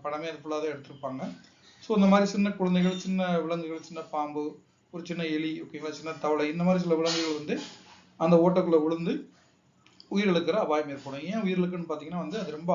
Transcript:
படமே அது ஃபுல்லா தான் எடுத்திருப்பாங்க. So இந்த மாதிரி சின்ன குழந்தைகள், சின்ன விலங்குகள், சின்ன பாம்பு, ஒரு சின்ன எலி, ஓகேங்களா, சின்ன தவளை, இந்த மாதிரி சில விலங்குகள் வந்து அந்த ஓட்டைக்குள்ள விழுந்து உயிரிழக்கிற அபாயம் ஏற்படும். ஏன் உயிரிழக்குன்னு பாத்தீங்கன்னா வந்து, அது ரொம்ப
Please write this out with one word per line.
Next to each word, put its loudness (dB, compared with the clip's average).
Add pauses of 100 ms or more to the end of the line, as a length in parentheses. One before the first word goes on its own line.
படமே -6
அது -10
ஃபுல்லா -4
தான் -2
எடுத்திருப்பாங்க. -10 (640)
So -2
இந்த 8
மாதிரி 6
சின்ன 2
குழந்தைகள், 2
சின்ன 0
விலங்குகள், -4
சின்ன -10
பாம்பு, -4 (480)
ஒரு -10
சின்ன -6
எலி, -2
ஓகேங்களா, -10
சின்ன -8
தவளை, 0
இந்த -2
மாதிரி 4
சில 2
விலங்குகள் 0
வந்து -4 (640)
அந்த 6
ஓட்டைக்குள்ள 6
விழுந்து 0 (1000)
உயிரிழக்கிற 2
அபாயம் 0
ஏற்படும். -10
ஏன் -2
உயிரிழக்குன்னு 0
பாத்தீங்கன்னா -6
வந்து, -6
அது -6
ரொம்ப -4